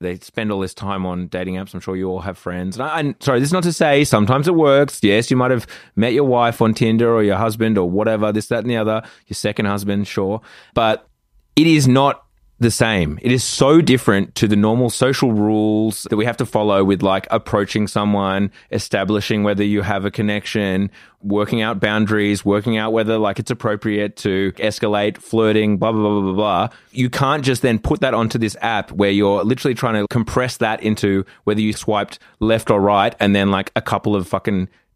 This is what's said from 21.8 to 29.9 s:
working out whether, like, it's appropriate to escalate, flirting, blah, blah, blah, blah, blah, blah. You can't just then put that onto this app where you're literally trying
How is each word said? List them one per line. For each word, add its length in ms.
working 320
out 160
whether, 240
like, 220
it's 140
appropriate 640
to 400
escalate, 600
flirting, 580
blah, 160
blah, 80
blah, 100
blah, 100
blah, 120
blah. 360
You 180
can't 360
just 180
then 160
put 220
that 120
onto 280
this 200
app 300
where 220
you're 320
literally 320
trying 180